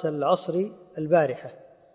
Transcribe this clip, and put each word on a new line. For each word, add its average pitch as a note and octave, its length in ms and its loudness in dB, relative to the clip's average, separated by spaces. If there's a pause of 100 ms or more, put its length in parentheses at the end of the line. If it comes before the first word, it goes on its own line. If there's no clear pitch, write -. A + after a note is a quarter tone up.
العصر D#3+ 640 0 (280)
البارحة D3+ 520 0 (440)